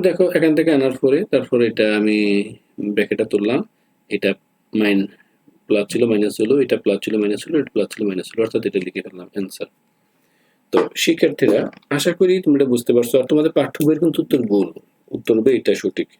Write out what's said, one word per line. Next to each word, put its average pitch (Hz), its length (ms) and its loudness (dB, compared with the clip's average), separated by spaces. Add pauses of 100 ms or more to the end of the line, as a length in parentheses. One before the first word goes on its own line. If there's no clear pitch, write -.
দেখো, 180 180 2 (120)
এখান 160 200 4
থেকে 160 200 2
আনার 131 260 0
পরে, 139 160 4 (140)
তারপর 123 240 0 (120)
এটা 110 160 0 (140)
আমি 107 180 2 (800)
ব্র্যাকেটটা 107 380 0
তুললাম, 107 260 0 (560)
এটা 101 140 -2 (520)
মাইন-, 101 280 0 (580)
প্লাস 104 240 0
ছিল 113 100 -2 (100)
মাইনাস 104 300 0
হলো, 113 220 2
এটা 113 200 0
প্লাস 101 200 0
ছিল 107 180 -6
মাইনাস 104 240 -2
হলো, 170 160 -4
এটা - 140 -8
প্লাস 98 180 0
ছিল - 160 -10
মাইনাস 92 220 -6
হলো, 110 140 -2
অর্থাৎ 113 240 -4
এটা 98 160 -4
লিখে 92 200 -8
ফেললাম 90 280 -18
অ্যান্সার। 98 360 -10 (1000)
তো 92 80 4 (240)
শিক্ষার্থীরা, 143 560 2 (380)
আশা 170 220 -2
করি 185 140 4 (100)
তোমরা 143 160 2
এটা 135 140 0
বুঝতে 120 220 0
পারছো। 120 240 2
আর 127 120 0
তোমাদের 151 260 2
পাঠ্য 135 180 0 (100)
বইয়ের 156 160 2
কিন্তু 160 220 0
উত্তর 131 180 0 (100)
ভুল, 101 160 2 (480)
উত্তর - 240 0
হবে 123 200 4
এটা 104 120 0 (100)
সঠিক। 87 280 -4 (100)